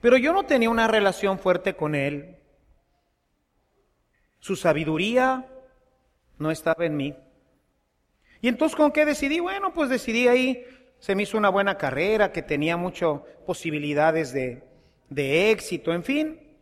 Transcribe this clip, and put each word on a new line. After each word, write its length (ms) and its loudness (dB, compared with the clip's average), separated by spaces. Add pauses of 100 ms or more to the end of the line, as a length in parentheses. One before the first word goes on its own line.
Pero 160 6
yo 160 2
no 140 0
tenía 240 2
una 160 2
relación 540 2
fuerte 340 0
con 220 -4
Él. 420 -6 (2000)
Su 160 -6
sabiduría 920 0 (920)
no 140 -2
estaba 340 -2
en 100 -4
mí. 200 -6 (1200)
¿Y 60 -2
entonces 300 0
con 160 4
qué 120 4
decidí? 360 -2
Bueno, 340 -4
pues 140 0
decidí 400 0
ahí, 360 2 (360)
se 160 -2
me 80 0
hizo 120 -6
una 120 4
buena 280 0
carrera, 540 0
que 120 -6
tenía 340 -2
muchas 420 -2 (260)
posibilidades 880 0
de, 300 -6 (480)
de 400 0
éxito, 420 -4
en 120 -4
fin. 580 -4